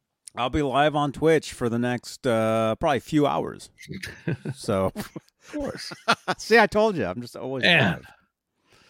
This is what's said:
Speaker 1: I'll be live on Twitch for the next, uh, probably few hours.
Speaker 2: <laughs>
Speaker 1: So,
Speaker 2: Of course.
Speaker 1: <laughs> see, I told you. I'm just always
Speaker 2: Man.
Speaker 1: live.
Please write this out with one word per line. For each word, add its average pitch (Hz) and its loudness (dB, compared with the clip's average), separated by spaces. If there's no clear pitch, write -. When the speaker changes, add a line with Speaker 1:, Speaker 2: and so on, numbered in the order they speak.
Speaker 1:
I'll 123 -2
be 147 0
live 143 2
on 147 0
Twitch 156 2
for 123 -4
the 113 0
next, 123 -4
uh, 110 2
probably 143 0
few 147 2
hours. - -4
Speaker 2:
<laughs> - -8
Speaker 1:
So, 98 0
Speaker 2:
Of - -12
course. - -8
Speaker 1:
<laughs> - -6
see, 220 4
I 214 6
told 214 0
you. 120 0
I'm 95 -4
just 120 -14
always 127 -6
Speaker 2:
Man. 143 4
Speaker 1:
live. - -14